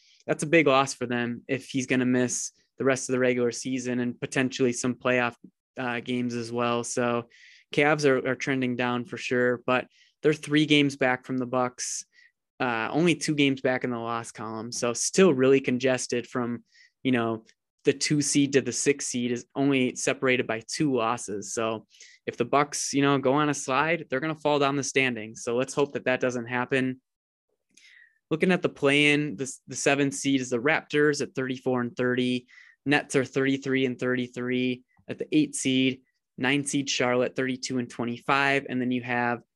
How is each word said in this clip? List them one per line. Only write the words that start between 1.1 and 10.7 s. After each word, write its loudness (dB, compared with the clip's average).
if -4
he's -4
gonna 2
miss 0
the -4
rest 0
of -2
the 0
regular 2
season -4
and -4
potentially 0
some -2
playoff, 0
uh, -4
games -4
as -6
well. 0
So -2
Cavs 2
are, 4
are 0
trending -2
down -2
for -10
sure, 0
but 0
they're 4
three 2
games 4